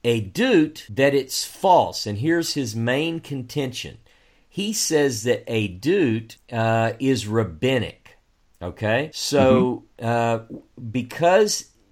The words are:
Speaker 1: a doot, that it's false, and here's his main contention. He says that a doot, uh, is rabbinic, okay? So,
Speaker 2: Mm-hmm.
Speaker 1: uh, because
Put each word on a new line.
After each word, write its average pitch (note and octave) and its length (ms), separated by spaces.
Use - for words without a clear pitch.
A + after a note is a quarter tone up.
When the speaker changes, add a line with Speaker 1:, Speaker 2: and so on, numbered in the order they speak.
Speaker 1:
a A#2 180
doot, D#3+ 680
that C#3 260
it's - 300
false, D#3 600
and G#2 140
here's E3 340
his A#2+ 220
main C#3+ 440
contention. C3+ 800
He G#3 240
says C#3+ 500
that A#2+ 240
a A2 200
doot, A#2 720
uh, A2+ 480
is C3 280
rabbinic, G#2+ 880
okay? A2 520
So, C3 680
Speaker 2:
Mm-hmm. A2+ 60
Speaker 1:
uh, A#2 540
because E3+ 800